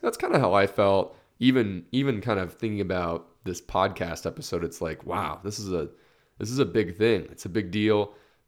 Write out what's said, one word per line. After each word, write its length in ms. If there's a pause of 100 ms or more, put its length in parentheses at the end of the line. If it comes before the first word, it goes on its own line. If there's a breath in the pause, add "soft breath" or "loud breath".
that's 160
kinda 220
how 140
I 140
felt, 480 (240 loud breath)
even, 520
even 300
kind 180
of 140
thinking 280
about 460 (160)
this 180
podcast 640
episode. 380
It's 180
like, 240
wow, 380
this 160
is 120
a, 180 (480 soft breath)
this 120
is 100
a 60
big 320
thing. 340
It's 140
a 40
big 220
deal, 420 (340 loud breath)